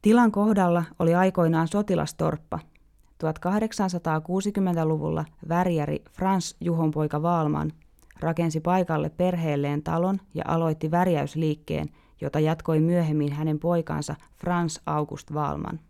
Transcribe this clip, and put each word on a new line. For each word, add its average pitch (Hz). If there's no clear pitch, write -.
Tilan 226
kohdalla 196
oli 165
aikoinaan 165
sotilastorppa. 160
Tuhat 160
kahdeksansataakuusikymmentäluvulla 175
värjäri 160
Frans 190
Juhonpoika 156
Waalman 156
rakensi 160
paikalle 165
perheelleen 151
talon 175
ja 160
aloitti 160
värjäysliikkeen, 156
jota 156
jatkoi 160
myöhemmin 156
hänen 151
poikansa 156
Frans 175
August 151
Waalman. 151